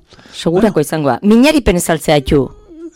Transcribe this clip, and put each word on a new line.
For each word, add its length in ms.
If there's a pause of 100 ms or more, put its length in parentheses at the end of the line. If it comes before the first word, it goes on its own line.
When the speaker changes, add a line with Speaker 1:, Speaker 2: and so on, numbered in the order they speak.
(320)
Speaker 1:
Segurako 420
Speaker 2:
Bueno. 120
Speaker 1:
izangoa. 360
Minaripen 540
ez 140
altzeatu. 540 (500)